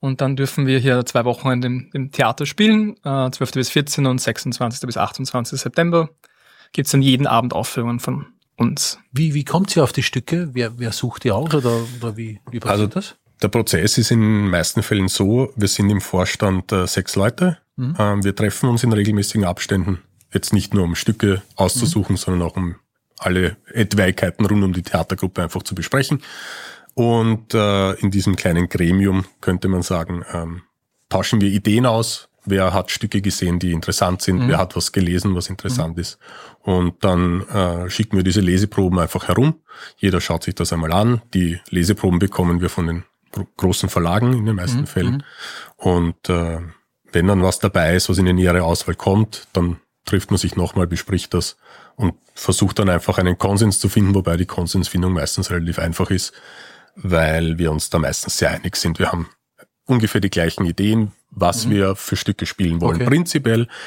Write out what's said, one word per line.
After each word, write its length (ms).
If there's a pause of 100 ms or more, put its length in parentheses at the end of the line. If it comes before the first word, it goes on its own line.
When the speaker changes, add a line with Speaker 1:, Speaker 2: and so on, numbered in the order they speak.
Speaker 1:
Und 220
dann 120
dürfen 320
wir 120
hier 260
zwei 220
Wochen 240
in 100
dem, 320
im 180
Theater 360
spielen. 580
Äh, 260
zwölfte 280
bis 100
vierzehnte 420
und 100
sechsundzwanzigste 640
bis 100
achtundzwanzigste 680
September 460 (640)
gibt's 200
dann 100
jeden 240
Abend 260
Aufführungen 480
von 260 (300)
uns. 420 (140)
Speaker 2:
Wie, 220
wie 100
kommt 320
ihr 80
auf 80
die 100
Stücke? 520
Wer, 240
wer 140
sucht 320
die 60
aus 220
oder, 320 (160)
oder 160
wie, 240 (100)
wie 80
passiert 140
Speaker 3:
Also 140
Speaker 2:
das? 300 (260)
Speaker 3:
der 60
Prozess 500
ist 120
in 100
den 280
meisten 340
Fällen 260
so, 480
wir 120
sind 220
im 100
Vorstand, 720
äh, 140
sechs 300
Leute. 420 (180)
Speaker 2:
Mhm. 220
Speaker 3:
Ähm, 260
wir 100
treffen 340
uns 140
in 100
regelmäßigen 520
Abständen, 560 (320)
jetzt 220
nicht 180
nur 120
um 100
Stücke 480 (140)
auszusuchen, 580
Speaker 2:
Mhm. 40
Speaker 3:
sondern 300
auch 80
um 200 (420)
alle 400 (140)
Etwaigkeiten 720
rund 180
um 80
die 100
Theatergruppe 600
einfach 200
zu 120
besprechen. 480 (720)
Und, 600
äh, 400
in 160
diesem 260
kleinen 320
Gremium, 560 (160)
könnte 280
man 140
sagen, 500
ähm, 300 (460)
tauschen 320
wir 80
Ideen 380
aus, 420 (160)
wer 280
hat 180
Stücke 320
gesehen, 360
die 140
interessant 500
sind, 180
Speaker 2:
Mhm. 80
Speaker 3:
wer 100
hat 180
was 160
gelesen, 420
was 140
interessant 480
Speaker 2:
Mhm. 40
Speaker 3:
ist. 180 (440)
Und 420
dann, 440
äh, 420
schicken 260
wir 80
diese 160
Leseproben 580
einfach 300
herum. 320 (360)
Jeder 240
schaut 240
sich 100
das 180
einmal 200
an. 300 (120)
Die 240 (120)
Leseproben 480
bekommen 420
wir 100
von 160
den 180 (280)
gro-, 140 (100)
großen 320
Verlagen 440
in 140
den 100
meisten 240
Speaker 2:
Mhm. 60
Speaker 3:
Fällen. 280
Speaker 2:
Mhm. 80 (540)
Speaker 3:
Und, 520
äh, 300 (540)
wenn 140
dann 160
was 160
dabei 380
ist, 120
was 100
in 80
die 60
nähere 300
Auswahl 320
kommt, 580
dann 240 (300)
trifft 240
man 80
sich 180
nochmal, 300
bespricht 480
das 220 (400)
und 180 (200)
versucht 440
dann 100
einfach 300
einen 200
Konsens 420
zu 80
finden, 260
wobei 220
die 100
Konsensfindung 640
meistens 380
relativ 280
einfach 320
ist, 220 (640)
weil 640
wir 120
uns 200
da 80
meistens 400
sehr 120
einig 260
sind. 220
Wir 140
haben 160 (580)
ungefähr 340
die 100
gleichen 360
Ideen, 460 (180)
was 360
Speaker 2:
Mhm. 40
Speaker 3:
wir 260
für 200
Stücke 300
spielen 340
wollen. 160
Speaker 2:
Okay. 100
Speaker 3:
Prinzipiell, 640 (180)